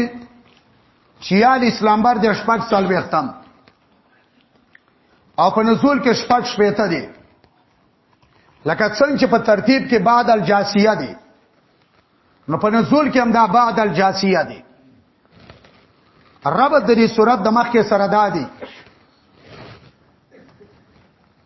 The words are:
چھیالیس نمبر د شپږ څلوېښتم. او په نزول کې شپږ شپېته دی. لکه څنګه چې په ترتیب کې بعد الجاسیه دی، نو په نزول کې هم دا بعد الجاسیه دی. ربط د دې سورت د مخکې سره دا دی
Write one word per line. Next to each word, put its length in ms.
چھیالیس 600
نمبر 360
د 160
شپږ 260
څلوېښتم. 580
او 140
په 120
نزول 400
کې 180
شپږ 300
شپېته 380
دی. 140
لکه 240
څنګه 300
چې 140
په 60
ترتیب 400
کې 80
بعد 200
الجاسیه 720
دی، 120
نو 100
په 120
نزول 420
کې 80
هم 120
دا 160
بعد 320
الجاسیه 720
دی. 100
ربط 380
د 120
دې 200
سورت 240
د 80
مخکې 420
سره 180
دا 220
دی 160